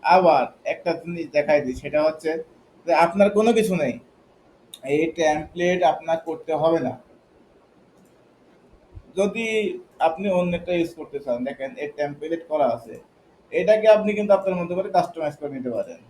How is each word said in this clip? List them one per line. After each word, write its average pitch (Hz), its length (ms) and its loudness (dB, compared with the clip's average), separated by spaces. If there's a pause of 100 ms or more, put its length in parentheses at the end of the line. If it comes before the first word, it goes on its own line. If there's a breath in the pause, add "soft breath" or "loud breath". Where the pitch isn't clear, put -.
(160)
আবার 160 280 6 (300)
একটা - 180 -4 (100)
জিনিস 170 240 -10 (120)
দেখাই 147 280 2
দিই, 127 180 -6
সেটা 147 240 -2
হচ্ছে 156 240 -4 (540)
যে 170 60 0 (140)
আপনার 196 220 4 (100)
কোনো 220 200 4
কিছু 185 160 2 (100)
নেই, 120 120 -2 (1000)
এই 156 80 2 (160)
টেমপ্লেট 165 600 0 (120)
আপনার 165 260 -2 (100)
করতে 160 340 -6
হবে 165 260 4
না। 110 60 -6 (2250)
যদি 208 260 -2 (640)
আপনি 196 200 -2 (120)
অন্যটা 175 400 -4
ইউজ 165 200 -2
করতে 143 260 -12
চান, 123 120 -2 (100)
দেখেন 135 240 -8 (120)
এই 147 140 -8
টেমপ্লেট 147 440 -6 (100)
করা 151 240 2
আছে, 113 200 -14 (640)
এটাকে 214 360 4
আপনি 202 220 0
কিন্তু 208 200 2
আপনার 190 220 -2
মতো 170 180 -4
করে 202 200 -4
কাস্টমাইজ 156 420 -4
করে 143 180 -8
নিতে 127 200 -6
পারেন। 85 220 -8 (100)